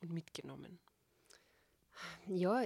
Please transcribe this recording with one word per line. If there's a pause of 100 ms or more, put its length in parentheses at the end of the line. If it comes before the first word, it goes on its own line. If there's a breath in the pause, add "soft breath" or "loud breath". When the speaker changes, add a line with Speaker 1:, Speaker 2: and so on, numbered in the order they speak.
Speaker 1:
und
mitgenommen? (1500 loud breath)
Speaker 2:
Ja,